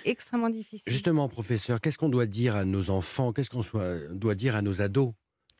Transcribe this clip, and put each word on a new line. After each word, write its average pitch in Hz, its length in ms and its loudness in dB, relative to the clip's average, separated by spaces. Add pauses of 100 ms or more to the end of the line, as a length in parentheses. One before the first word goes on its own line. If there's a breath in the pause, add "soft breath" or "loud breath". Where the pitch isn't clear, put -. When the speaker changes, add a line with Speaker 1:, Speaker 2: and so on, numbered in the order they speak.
Speaker 1:
extrêmement 240 460 0
difficile. 214 420 -8
Speaker 2:
Justement, 147 360 2
professeur, 113 520 -2
qu'est-ce 156 180 -2
qu'on 160 100 2
doit 123 180 4
dire 110 280 2
à 101 100 2
nos 95 260 0
enfants ? 101 420 0
Qu'est-ce 131 180 -2
qu'on 123 120 -2
soit, 90 360 -2 (140)
doit 104 240 0
dire 117 200 0
à 104 60 0
nos 98 200 0
ados ? 117 300 2 (480)